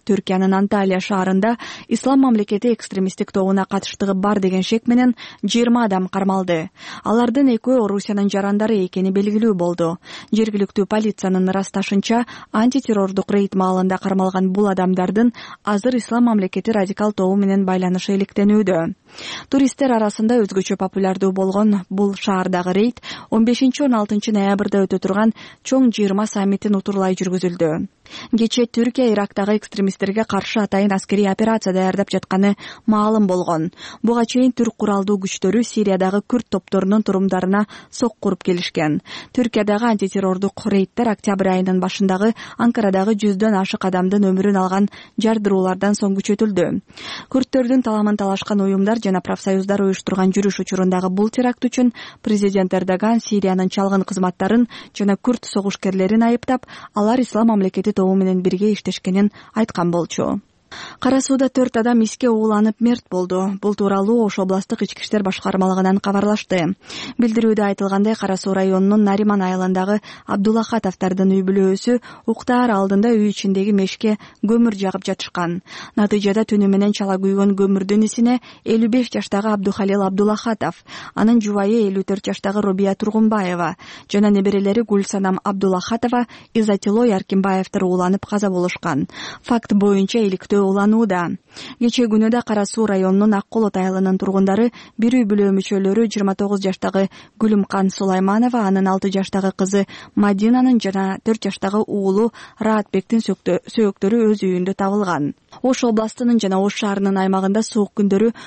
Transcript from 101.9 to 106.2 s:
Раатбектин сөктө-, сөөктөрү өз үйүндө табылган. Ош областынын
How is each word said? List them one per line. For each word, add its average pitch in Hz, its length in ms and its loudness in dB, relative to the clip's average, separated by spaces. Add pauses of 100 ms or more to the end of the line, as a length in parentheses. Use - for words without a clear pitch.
Раатбектин 220 640 0
сөктө-, 185 480 -2
сөөктөрү 214 640 2
өз 208 80 -2
үйүндө 185 320 -2
табылган. 190 640 -2 (280)
Ош 254 220 0
областынын 226 560 0